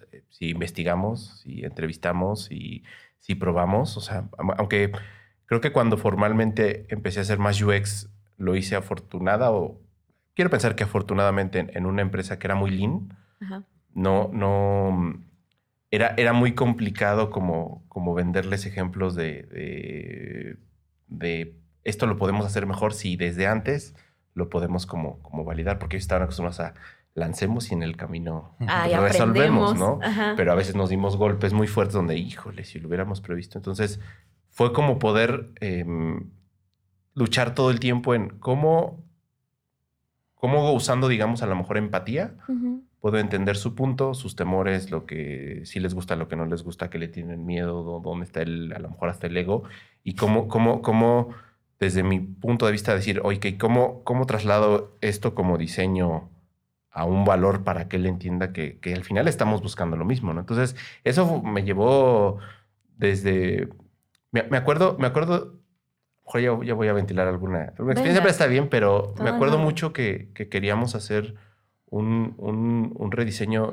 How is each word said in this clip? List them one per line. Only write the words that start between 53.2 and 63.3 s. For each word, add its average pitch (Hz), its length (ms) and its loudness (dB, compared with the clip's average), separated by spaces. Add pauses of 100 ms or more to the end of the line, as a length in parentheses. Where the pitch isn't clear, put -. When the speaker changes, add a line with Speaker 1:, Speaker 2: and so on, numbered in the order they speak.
Speaker 1:
"Oye, 98 340 -2
¿cómo, 123 460 2
cómo 123 220 2
traslado 104 720 4
esto 104 340 -2
como 90 240 2
diseño 87 720 -2 (600)
a 82 140 -6
un 95 220 2
valor 95 380 4
para 87 240 -2
que 95 80 -4
él 92 100 0
entienda 90 480 -2
que, 76 240 -8
que 87 160 -6
al 90 100 -6
final 117 240 2
estamos 107 340 2
buscando 85 340 -4
lo 82 80 -2
mismo?", 104 300 0
¿no? 85 60 -4
Entonces, 123 340 0 (300)
eso 156 220 4
fu-, 156 200 0
me 101 180 0
llevó 104 720 4 (580)
desde, 95 720 2 (640)